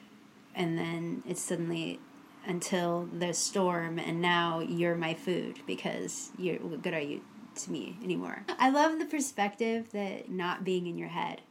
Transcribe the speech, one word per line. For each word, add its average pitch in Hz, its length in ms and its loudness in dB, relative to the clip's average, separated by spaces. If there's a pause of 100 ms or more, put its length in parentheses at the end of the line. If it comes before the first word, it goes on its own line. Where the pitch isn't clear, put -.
(560)
and 165 220 2
then 170 500 -2
it's 175 140 -4
suddenly 165 580 -2 (460)
until 175 680 0
the 170 220 0
storm, 170 680 2
and 165 220 0
now 170 400 4
you're 170 340 2
my 165 180 0
food - 540 -2
because - 680 -4
you're, 180 220 0
what 165 220 -6
good 180 120 0
are 160 80 0
you 143 180 -2 (360)
to - 160 -6
me 151 300 -4
anymore? 185 440 -2 (140)
I 262 100 8
love 311 300 6
the 320 60 0
perspective 226 880 0
that 202 400 -4
not 180 320 -2
being 180 240 0
in 170 100 -4
your 170 120 -6
head, 170 400 -4